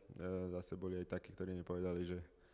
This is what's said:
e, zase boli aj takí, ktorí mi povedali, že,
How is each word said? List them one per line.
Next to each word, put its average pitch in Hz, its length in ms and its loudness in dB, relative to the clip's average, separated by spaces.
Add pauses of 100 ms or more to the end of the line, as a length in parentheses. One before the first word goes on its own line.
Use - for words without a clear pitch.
(140)
e, 92 400 0
zase 90 240 -2
boli 92 220 0
aj 90 160 0
takí, 90 180 -4
ktorí 92 240 0
mi 87 80 -2
povedali, 90 400 4
že, 90 140 0 (340)